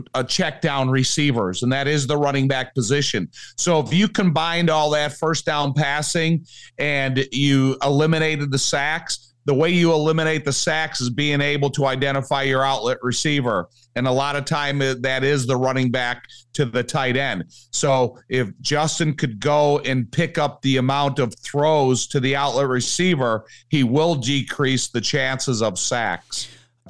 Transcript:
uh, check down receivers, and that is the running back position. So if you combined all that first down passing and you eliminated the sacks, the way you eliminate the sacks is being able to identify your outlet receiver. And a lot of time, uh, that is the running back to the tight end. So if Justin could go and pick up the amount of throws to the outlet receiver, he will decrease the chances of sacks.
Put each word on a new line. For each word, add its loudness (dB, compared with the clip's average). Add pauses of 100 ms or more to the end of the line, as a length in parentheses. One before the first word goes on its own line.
(140)
uh, -2
check -2
down 0
receivers, 0
and 2
that -2
is 0
the 0
running 2
back -2
position. 0 (300)
So 2
if -4
you 4
combined 2
all 4
that 0
first -2
down 0
passing 0 (320)
and 0
you 2
eliminated 2
the 0
sacks, -4 (100)
the 0
way 2
you 4
eliminate 2
the -2
sacks -2
is -2
being 0
able 0
to 0
identify -2
your 0
outlet 0
receiver. -2 (300)
And 0
a 2
lot 0
of -4
time, -2
uh, 0
that 0
is 2
the 0
running 0
back -4 (300)
to 0
the 0
tight -2
end. -2 (280)
So 0 (120)
if -2 (120)
Justin 0
could -4
go 2
and -2
pick -2
up -2
the 2
amount 0
of -2
throws 2
to -2
the 0
outlet 0
receiver, 0 (220)
he 2
will 2
decrease -2
the -4
chances -2
of 0
sacks. -4 (420)